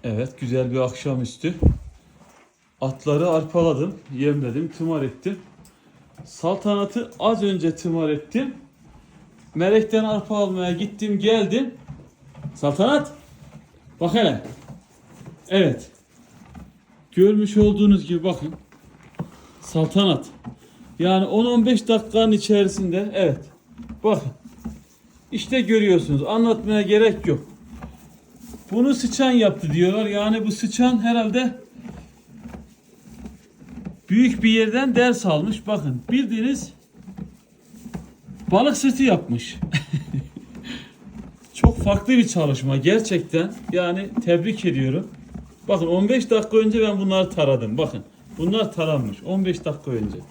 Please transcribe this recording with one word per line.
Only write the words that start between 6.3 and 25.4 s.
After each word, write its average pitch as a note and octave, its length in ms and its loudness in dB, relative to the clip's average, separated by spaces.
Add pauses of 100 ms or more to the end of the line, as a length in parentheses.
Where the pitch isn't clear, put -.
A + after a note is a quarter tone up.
az G#3+ 240 0
önce E3 320 -2
tımar E3 340 -2
ettim. A#3 460 -4 (1000)
Melek'ten G#3+ 480 2
arpa G#3+ 340 -2
almaya F#3+ 340 -2
gittim, G3+ 480 -4
geldim. A3 540 0 (840)
Saltanat, G#3 560 0 (880)
bak E3+ 140 0
hele. E3 300 2 (1040)
Evet. F3 420 0 (1200)
Görmüş G#3 460 4
olduğunuz G3+ 500 4
gibi E3+ 160 -2
bakın. E3 300 -4 (1080)
Saltanat. D#3+ 640 0 (760)
Yani F#3+ 260 2
on A3 200 2
on A#3+ 200 4
beş A#3 220 2
dakikanın A3 440 2
içerisinde, G3+ 840 0
evet. F3+ 320 0 (580)
Bakın. F#3 280 0 (1000)
İşte B3 300 -2